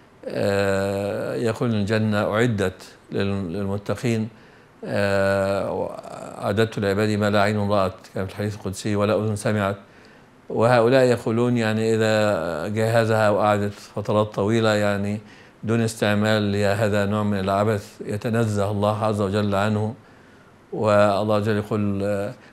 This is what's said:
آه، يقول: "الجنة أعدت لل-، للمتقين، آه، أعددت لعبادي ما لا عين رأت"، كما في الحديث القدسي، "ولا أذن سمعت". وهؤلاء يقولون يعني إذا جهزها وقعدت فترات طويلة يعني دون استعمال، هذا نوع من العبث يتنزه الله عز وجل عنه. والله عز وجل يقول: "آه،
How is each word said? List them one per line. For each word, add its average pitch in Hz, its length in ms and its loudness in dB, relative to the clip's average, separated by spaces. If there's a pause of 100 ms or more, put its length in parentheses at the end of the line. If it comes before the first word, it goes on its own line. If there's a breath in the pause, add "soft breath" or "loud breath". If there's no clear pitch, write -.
(260 loud breath)
آه، 101 1120 -2
يقول: 120 380 -2
"الجنة 107 500 0
أعدت 101 580 0 (300)
لل-، 98 420 -2
للمتقين، 104 760 -2 (560 loud breath)
آه، 98 1040 0 (540)
أعددت 110 360 -2
لعبادي 104 380 0
ما 104 120 2
لا 104 120 2
عين 104 160 2 (140)
رأت"، 95 220 2 (220)
كما 98 100 -4
في - 60 -10
الحديث 104 240 -6
القدسي، 101 400 -6
"ولا 101 240 2
أذن 107 160 -2
سمعت". 101 400 0 (760 loud breath)
وهؤلاء 120 540 4
يقولون 120 540 2
يعني 110 380 0
إذا 104 720 0
جهزها 110 600 2
وقعدت 104 440 2
فترات 107 640 -2
طويلة 110 380 2
يعني 101 460 0 (440 loud breath)
دون 117 180 0
استعمال، 104 760 0
هذا 101 500 2
نوع 104 180 0
من 104 160 -2
العبث 101 640 -2
يتنزه 107 640 -2
الله 104 340 0
عز 107 160 0
وجل 101 340 0
عنه. 107 380 0 (800 loud breath)
والله 104 640 4
عز 104 140 0
وجل 107 80 2
يقول: 101 460 -2
"آه، 101 300 -2 (200 loud breath)